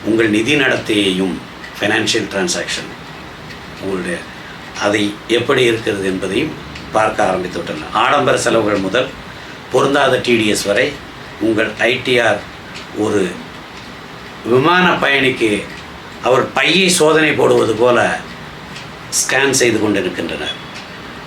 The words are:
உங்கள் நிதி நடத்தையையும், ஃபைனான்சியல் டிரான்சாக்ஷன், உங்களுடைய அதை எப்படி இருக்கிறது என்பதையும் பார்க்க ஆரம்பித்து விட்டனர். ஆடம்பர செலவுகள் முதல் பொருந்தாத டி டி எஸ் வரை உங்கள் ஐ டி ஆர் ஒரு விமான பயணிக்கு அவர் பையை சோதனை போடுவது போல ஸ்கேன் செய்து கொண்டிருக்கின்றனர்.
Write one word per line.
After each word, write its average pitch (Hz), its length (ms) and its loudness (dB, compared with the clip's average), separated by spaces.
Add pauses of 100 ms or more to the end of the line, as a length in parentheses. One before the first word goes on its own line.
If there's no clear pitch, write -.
உங்கள் 113 260 4
நிதி 117 220 2
நடத்தையையும், 104 800 2 (420)
ஃபைனான்சியல் 104 560 0
டிரான்சாக்ஷன், 87 580 -4 (920)
உங்களுடைய 92 380 -4 (640)
அதை 104 180 2 (260)
எப்படி 123 360 2
இருக்கிறது 110 480 0
என்பதையும் 98 400 -2 (400)
பார்க்க 107 360 2
ஆரம்பித்து 92 300 -2
விட்டனர். - 440 -6
ஆடம்பர 131 360 4
செலவுகள் 107 480 2
முதல் - 220 0 (640)
பொருந்தாத 139 420 4 (100)
டி 123 120 2
டி 110 160 2
எஸ் 101 160 0
வரை 120 180 4 (600)
உங்கள் 107 220 2 (200)
ஐ 127 40 4 (140)
டி 131 140 2
ஆர் 104 200 2 (640)
ஒரு 104 200 2 (1300)
விமான 170 340 6 (160)
பயணிக்கு 131 480 2 (760)
அவர் 123 180 4 (120)
பையை 160 300 4 (120)
சோதனை 156 340 6
போடுவது 123 500 4
போல 120 160 6 (1200)
ஸ்கேன் 135 420 2
செய்து 113 200 4
கொண்டிருக்கின்றனர். 95 760 -2 (720)